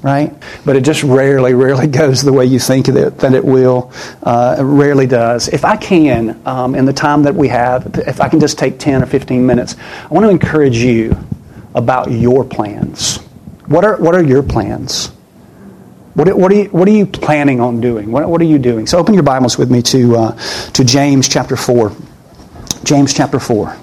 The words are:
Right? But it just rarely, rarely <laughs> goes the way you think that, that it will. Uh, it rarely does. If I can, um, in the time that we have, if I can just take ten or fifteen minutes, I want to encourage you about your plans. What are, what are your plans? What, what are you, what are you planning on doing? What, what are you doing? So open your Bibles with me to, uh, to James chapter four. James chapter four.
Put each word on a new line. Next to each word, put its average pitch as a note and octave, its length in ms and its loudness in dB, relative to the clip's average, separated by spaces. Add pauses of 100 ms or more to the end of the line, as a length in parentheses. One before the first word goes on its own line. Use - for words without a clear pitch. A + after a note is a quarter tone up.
Right? C#3+ 280 0 (320)
But C3+ 120 2
it C3+ 60 4
just C#3+ 220 0
rarely, C3+ 520 2
rarely C3 320 2
<laughs> C#3+ 140 0
goes C3 200 2
the C#3 100 2
way C3 140 4
you B2+ 140 2
think C3 260 0
that, C3 340 0
that C3 140 2
it C3 100 2
will. C3 480 2 (300)
Uh, A#2+ 380 0
it C#3 40 0
rarely C#3 440 2
does. A#2+ 400 0
If - 180 -4
I B2+ 100 2
can, C3 720 0
um, C3 300 -4
in C3 100 0
the C#3 80 0
time D3 300 0
that C#3+ 100 2
we C#3 140 0
have, B2 500 -2 (100)
if C#3 140 -6
I C3+ 80 0
can D#3+ 100 2
just D3 200 0
take C3+ 200 -4
ten C3+ 220 0
or B2+ 60 0
fifteen B2+ 380 -2
minutes, A#2+ 300 0 (280)
I - 100 -20
want G3 120 4
to G#3+ 40 4
encourage D3+ 480 2
you A#2 400 0 (560)
about B2+ 380 -2
your A#2+ 320 2
plans. - 760 -8 (500)
What E3 160 2
are, G#3 140 2
what E3+ 180 2
are F3+ 80 2
your C#3 200 2
plans? - 680 -6 (1040)
What, F3+ 180 0
what F#3 160 2
are G#3 40 4
you, G#3 160 2
what G3+ 160 2
are G#3 40 4
you G#3+ 140 4
planning C#3+ 560 -2
on A#2+ 180 -2
doing? A2+ 320 -4
What, D3 160 -2
what E3+ 140 0
are E3 40 2
you D#3 120 4
doing? A#2+ 300 -2
So E3+ 100 0
open F3 160 2
your F3+ 80 4
Bibles C3 340 0
with C3 140 0
me B2 140 2
to, A#2+ 320 2
uh, A2+ 160 0 (400)
to C3+ 120 0
James C3+ 460 2
chapter B2+ 260 -4
four. A#2 360 0 (920)
James C#3+ 300 0
chapter C3 260 -2
four. - 440 -4